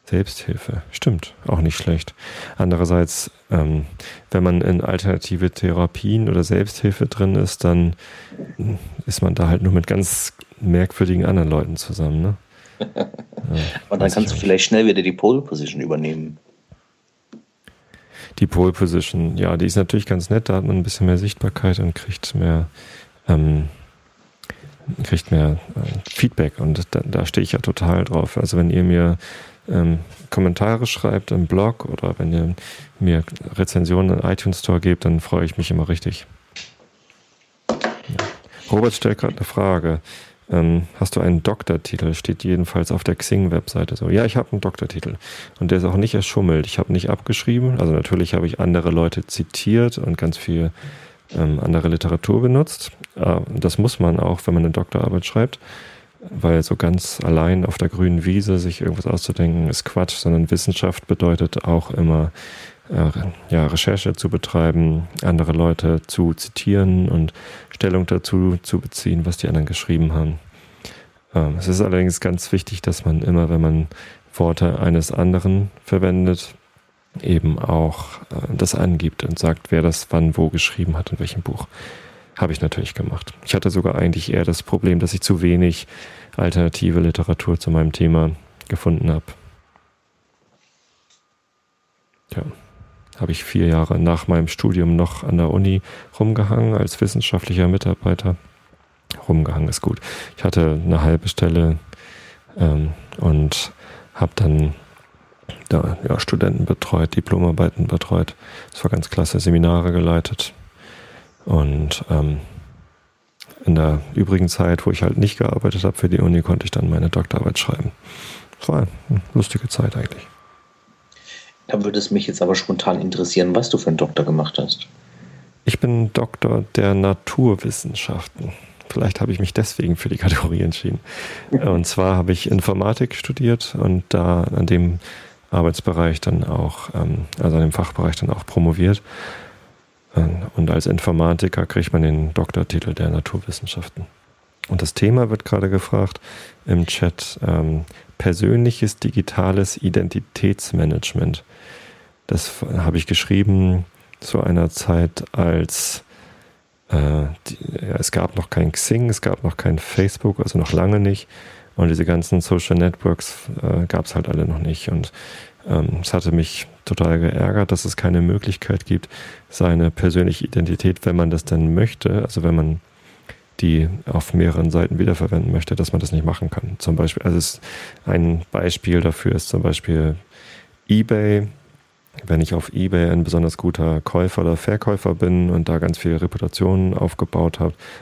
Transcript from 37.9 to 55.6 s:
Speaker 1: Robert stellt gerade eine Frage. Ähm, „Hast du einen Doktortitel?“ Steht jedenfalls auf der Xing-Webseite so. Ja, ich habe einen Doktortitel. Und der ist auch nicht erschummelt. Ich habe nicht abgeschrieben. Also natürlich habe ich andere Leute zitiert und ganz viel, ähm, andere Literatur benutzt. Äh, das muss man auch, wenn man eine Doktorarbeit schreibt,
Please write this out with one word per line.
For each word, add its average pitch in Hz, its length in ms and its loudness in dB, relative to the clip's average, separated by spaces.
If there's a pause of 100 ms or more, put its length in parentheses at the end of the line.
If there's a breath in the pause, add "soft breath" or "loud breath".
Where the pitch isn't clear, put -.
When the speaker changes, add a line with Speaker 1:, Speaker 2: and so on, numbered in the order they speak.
Speaker 1:
Robert 107 220 4
stellt - 260 0
gerade - 180 -2
eine 98 80 -6
Frage. 85 560 0 (480 loud breath)
Ähm, 85 380 2 (140)
„Hast - 160 -2
du 92 40 2
einen 87 220 2
Doktortitel?“ - 720 -2
Steht - 300 -6
jedenfalls 87 480 0
auf 85 100 -2
der 85 140 -2
Xing-Webseite 82 800 -2
so. 82 140 -4
Ja, 104 140 4
ich 113 120 -2
habe 123 160 0
einen 104 80 -2
Doktortitel. - 560 -6 (420 loud breath)
Und 90 120 0
der 92 80 4
ist 90 60 0
auch 92 120 2
nicht 104 180 2
erschummelt. 90 520 2
Ich - 120 -8
habe - 140 0
nicht 90 180 0
abgeschrieben. 123 720 0
Also 82 120 2
natürlich 85 420 0
habe 85 120 2
ich 78 140 -4
andere 87 300 2
Leute 82 360 0
zitiert 117 720 0
und 82 180 -2
ganz 82 200 -2
viel, 82 340 -2 (640 loud breath)
ähm, 76 240 2
andere 82 280 2
Literatur 85 540 2
benutzt. 127 500 2 (240)
Äh, 87 240 2 (120)
das - 260 0
muss 110 200 2
man 85 220 4
auch, 87 240 0
wenn 90 100 2
man 85 100 4
eine 82 80 2
Doktorarbeit 90 540 -2
schreibt, 117 320 0 (720 loud breath)